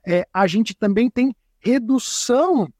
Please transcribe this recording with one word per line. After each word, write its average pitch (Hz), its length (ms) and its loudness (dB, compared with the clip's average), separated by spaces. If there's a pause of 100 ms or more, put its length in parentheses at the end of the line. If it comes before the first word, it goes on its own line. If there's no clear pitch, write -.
É, 175 300 -2
a 190 140 2
gente 208 260 -2
também 214 340 0
tem 247 240 0 (280)
redução, 254 1080 0 (120)